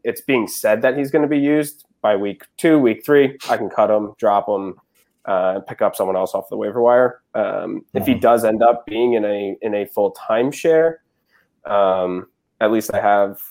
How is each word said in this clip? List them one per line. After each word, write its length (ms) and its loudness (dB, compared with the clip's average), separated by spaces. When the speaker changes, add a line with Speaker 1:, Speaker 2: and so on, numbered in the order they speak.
Speaker 1:
it's 180 -6
being 260 0
said 360 -2
that 120 0
he's 140 -4
gonna 180 2
be 120 0
used 460 -2
by 120 2
week 280 -6
two, 200 4
week 260 2
three, 360 2
I 80 0
can 120 -6
cut 200 2
him, 300 -2
drop 280 0
him, 280 -4
uh, 280 0
and 100 -10
pick 160 -12
up 140 0
someone 200 -2
else 200 -4
off 140 -8
the 80 -8
waiver 260 -2
wire. 380 2
Um, 500 -6
if 100 -4
he 60 2
Speaker 2:
Mm-hmm. 80 0
Speaker 1:
does 260 4
end 160 0
up 240 2
being 280 0
in 120 0
a, 380 -4
in 100 -4
a 140 -4
full 260 -2
timeshare, 840 0
um, 640 0
at 120 2
least 220 0
I 80 -2
have 500 2